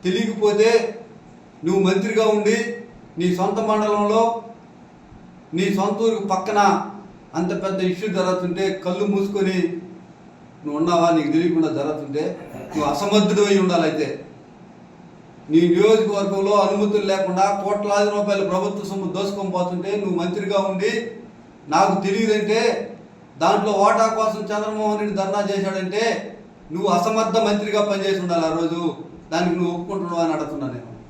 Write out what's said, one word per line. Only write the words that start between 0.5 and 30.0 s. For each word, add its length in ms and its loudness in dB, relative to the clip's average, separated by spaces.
నువ్వు 180 2
మంత్రిగా 460 2
ఉండి 480 2
నీ 180 0
సొంత 240 -2
మండలంలో 800 2
నీ 200 0
సొంత 240 0
ఊరికి 280 0
పక్కన 320 0
అంత 160 -2
పెద్ద 160 -2
ఇష్యూ 280 -2
జరుగుతుంటే 760 -2
కళ్ళు 220 -2
మూసుకొని 520 0
నువ్వు 120 -6
ఉన్నావా? 340 4
నీకు 220 2
తెలియకుండా 360 2
జరుగుతుంటే 840 -4
నువ్వు 140 0
అసమర్థుడు 580 2
అయి 100 6
ఉండాలి. 240 2
అయితే 440 -2
నీ 100 6
నియోజకవర్గంలో 1000 4
అనుమతులు 440 2
లేకుండా 600 0
కోట్లాది 460 0
రూపాయల 380 0
ప్రభుత్వ 400 -2
సొమ్ము 240 -6
దోసుకొని 380 -4
పోతుంటే 460 -2
నువ్వు 220 -2
మంత్రిగా 400 -2
ఉండి 520 -2
నాకు 340 2
తెలియదంటే, 580 0
దాంట్లో 340 2
వాటా 340 4
కోసం 340 0
చంద్రమోహన్ 600 -2
రెడ్డి 160 -2
ధర్నా 240 -2
చేశాడంటే 640 -2
నువ్వు 160 -2
అసమర్థ 500 2
మంత్రిగా 460 0
పనిచేసి 360 0
ఉండాలి 260 0
ఆ 120 -2
రోజు. 380 -2
దానికి 240 0
నువ్వు 180 -2
ఒప్పుకుంటున్నావు 480 -4